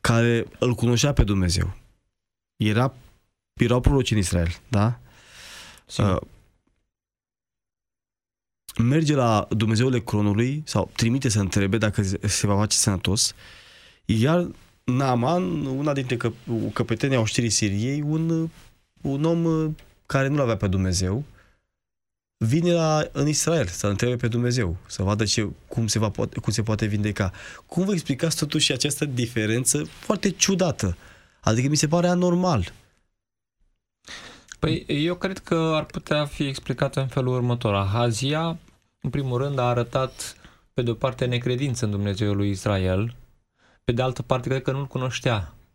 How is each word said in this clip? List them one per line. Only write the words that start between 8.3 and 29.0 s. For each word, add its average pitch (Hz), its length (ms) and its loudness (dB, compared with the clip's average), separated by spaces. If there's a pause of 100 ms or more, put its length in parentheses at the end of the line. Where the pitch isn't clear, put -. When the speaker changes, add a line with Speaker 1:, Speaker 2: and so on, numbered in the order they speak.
Speaker 1:
merge 147 300 2
la 117 360 2
Dumnezeul 113 440 2
Ecronului 113 720 0
sau - 320 -2
trimite 127 320 2
să 107 120 2
întrebe 98 380 0
dacă 107 240 0
se, 98 260 -2
se - 180 -2
va 101 100 2
face 107 200 0
sănătos, - 580 0 (720)
iar 147 420 2 (380)
Naaman, 139 840 0
una 139 260 -2
dintre 127 240 -2
căp-, 113 560 -4
căpetenii 123 440 0
a 117 40 4
oștirii 113 300 0
Siriei, 107 500 0
un, 160 480 0 (520)
un 143 240 -2
om, 170 200 2
uh, 160 260 2 (360)
care 135 220 2
nu-l 147 120 2
avea 117 160 2
pe 104 100 -2
Dumnezeu, 92 580 0 (1120)
vine 165 360 2
la, 156 300 2 (100)
în 139 160 0
Israel 151 380 0
să 92 200 -6
întrebe 120 300 0
pe 123 120 -2
Dumnezeu, 120 480 0 (100)
să - 160 -6
vadă 104 220 2
ce, 104 240 0 (200)
cum 113 180 -2
se 107 120 0
va 107 120 2
poate, - 300 -6
cum - 120 -2
se 110 100 -2
poate 110 240 0
vindeca. 104 460 -2 (340)
Cum - 180 -2
vă 202 80 0
explicați 165 460 -2
totuși 151 340 0
această 143 320 -2